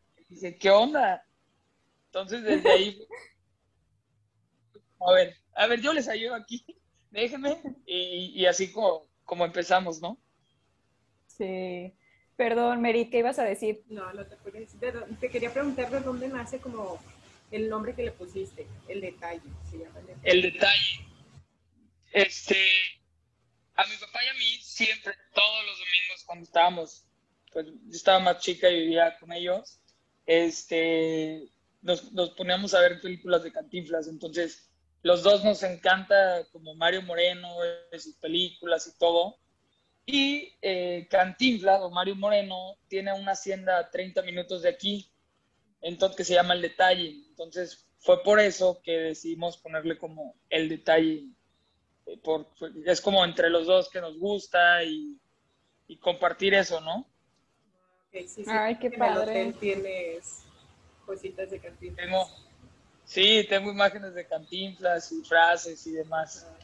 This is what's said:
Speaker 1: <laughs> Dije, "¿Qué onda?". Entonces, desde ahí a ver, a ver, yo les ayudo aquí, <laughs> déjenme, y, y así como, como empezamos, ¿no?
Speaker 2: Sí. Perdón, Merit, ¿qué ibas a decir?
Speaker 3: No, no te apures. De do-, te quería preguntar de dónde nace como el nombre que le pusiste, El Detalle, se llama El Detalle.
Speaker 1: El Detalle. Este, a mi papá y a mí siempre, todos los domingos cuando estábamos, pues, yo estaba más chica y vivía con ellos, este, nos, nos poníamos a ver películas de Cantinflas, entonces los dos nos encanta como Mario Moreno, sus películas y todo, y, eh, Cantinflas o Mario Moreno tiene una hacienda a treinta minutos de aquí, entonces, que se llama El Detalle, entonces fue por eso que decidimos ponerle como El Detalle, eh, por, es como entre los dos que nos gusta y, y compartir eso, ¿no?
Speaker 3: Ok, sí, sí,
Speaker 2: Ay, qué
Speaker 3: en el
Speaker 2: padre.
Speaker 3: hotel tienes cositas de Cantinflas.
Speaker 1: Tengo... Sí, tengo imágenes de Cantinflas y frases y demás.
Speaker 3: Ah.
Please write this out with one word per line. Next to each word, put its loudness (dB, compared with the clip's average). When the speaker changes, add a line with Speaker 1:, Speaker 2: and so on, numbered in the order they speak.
Speaker 1:
<laughs> -20
Dije, -12
"¿Qué 4
onda?". 4
Entonces, -8
desde 4
ahí 2
a 8
ver, 4
a 4
ver, 0
yo 0
les 0
ayudo -4
aquí, -14
<laughs> -20
déjenme, -4
y, -6
y 4
así 2
como, 0
como -2
empezamos, -2
¿no? -10
Speaker 2:
Sí. -8
Perdón, 0
Merit, 0
¿qué 2
ibas 0
a 2
decir? -4
Speaker 3:
No, -12
no -14
te -20
apures. -18
De -6
do-, -12
te -6
quería -6
preguntar -4
de -4
dónde -6
nace -10
como -10
el -4
nombre -6
que -6
le -4
pusiste, -12
El -10
Detalle, -10
se -14
llama -16
El -20
Detalle. -4
Speaker 1:
El 8
Detalle. 2
Este, 2
a 2
mi -12
papá -8
y -2
a -6
mí -4
siempre, -4
todos 0
los -12
domingos -4
cuando -14
estábamos, 0
pues, -6
yo -20
estaba 6
más 2
chica 2
y 2
vivía 2
con -20
ellos, -6
este, 0
nos, -4
nos -2
poníamos -2
a 8
ver 6
películas 0
de -10
Cantinflas, -6
entonces -8
los 4
dos 6
nos 2
encanta 2
como -20
Mario 0
Moreno, -2
sus -16
películas -4
y -20
todo, 2
y, -2
eh, -4
Cantinflas 2
o -6
Mario -4
Moreno -2
tiene -6
una -6
hacienda -2
a -6
treinta -4
minutos -8
de 2
aquí, -6
entonces, -2
que -6
se 0
llama 4
El 0
Detalle, 2
entonces -12
fue 6
por 6
eso 2
que -6
decidimos -6
ponerle -6
como -14
El 0
Detalle, 2
eh, -16
por, -4
es 2
como 4
entre 2
los 2
dos 4
que -8
nos -10
gusta 2
y, -8
y -20
compartir 0
eso, 2
¿no? -6
Speaker 3:
Ok, -14
sí, -16
sí, -10
Speaker 2:
Ay, 0
qué -6
Speaker 3:
en -4
el -10
Speaker 2:
padre. 0
Speaker 3:
hotel -8
tienes -8
cositas -10
de -12
Cantinflas. -12
Speaker 1:
Tengo... -2
Sí, 4
tengo 0
imágenes 0
de -12
Cantinflas -4
y -10
frases 2
y -10
demás. -6
Speaker 3:
Ah. -20